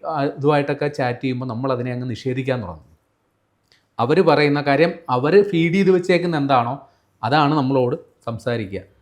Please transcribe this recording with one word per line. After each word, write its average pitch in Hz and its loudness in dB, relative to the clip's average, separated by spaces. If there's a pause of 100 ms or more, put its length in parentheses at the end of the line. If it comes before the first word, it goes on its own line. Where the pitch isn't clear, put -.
ആ, 160 -4
ഇതുമായിട്ടൊക്കെ 143 0
ചാറ്റ് 123 -4
ചെയ്യുമ്പോൾ 127 -4
നമ്മൾ 127 -4
അതിനെ 123 -4
അങ്ങ് 123 -8
നിഷേധിക്കാൻ 123 -4
തുടങ്ങും. 85 -12 (1160)
അവര് 147 2
പറയുന്ന 147 4
കാര്യം, 143 2 (160)
അവര് 147 4
ഫീഡ് 170 0
ചെയ്ത് 190 4
വെച്ചേക്കുന്ന 175 0
എന്താണോ 135 2 (500)
അതാണ് 143 2
നമ്മളോട് 131 2 (300)
സംസാരിക്കുക. 110 -6 (200)